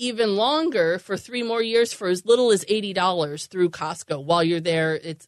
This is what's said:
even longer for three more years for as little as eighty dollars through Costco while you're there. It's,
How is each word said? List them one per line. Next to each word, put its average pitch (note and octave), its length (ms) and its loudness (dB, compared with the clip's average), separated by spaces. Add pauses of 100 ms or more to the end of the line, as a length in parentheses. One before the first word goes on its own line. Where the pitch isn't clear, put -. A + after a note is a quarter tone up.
even A3 300 0
longer A3+ 640 0
for G3 160 -6
three A#3+ 260 -8
more A#3 200 -2
years A#3 300 0
for - 160 -8
as F3+ 160 -2
little A#3+ 280 4
as G3 160 2
eighty G#3 240 -2
dollars F3 540 -2
through F3+ 240 0
Costco D#3 520 -8
while E3+ 220 2
you're E3+ 160 0
there. D#3+ 340 0
It's, D#3 340 -10